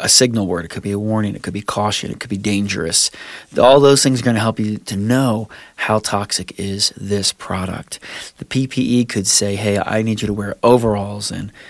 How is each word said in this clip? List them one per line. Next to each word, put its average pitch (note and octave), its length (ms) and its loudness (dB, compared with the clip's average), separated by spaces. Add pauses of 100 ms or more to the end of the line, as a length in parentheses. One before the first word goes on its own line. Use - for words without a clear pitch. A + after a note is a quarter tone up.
a - 80 -4
signal A2+ 380 4
word. E2+ 200 -4
It - 20 -12
could - 140 -10
be G2+ 100 -4
a G2+ 60 -4
warning. G#2+ 360 -2
It G2+ 80 -14
could - 120 -8
be G#2 80 -6
caution. - 480 -2
It - 100 -10
could - 100 -10
be G#2 60 -4
dangerous. G2+ 720 -2 (480)
All C3+ 220 8
those C#3 220 8
things C3 180 2
are - 40 -4
gonna A#2 160 2
help A2 200 -2
you G#2+ 160 -2
to - 200 -8
know A2+ 520 0 (280)
how A2 240 0
toxic - 580 -6
is G2 380 -4
this G2+ 360 -2
product. F#2 680 -8 (380)
The - 80 -12
P C3 220 -2
P B2 340 0
E A#2+ 60 2
could F#2+ 200 -4
say, G2+ 300 2
"Hey, G2+ 220 0
I A2 240 -2
need A2 180 -2
you A2 60 -2
to G#2 80 -2
wear G2+ 280 -6
overalls G#2 680 2
and G2+ 200 -8 (200)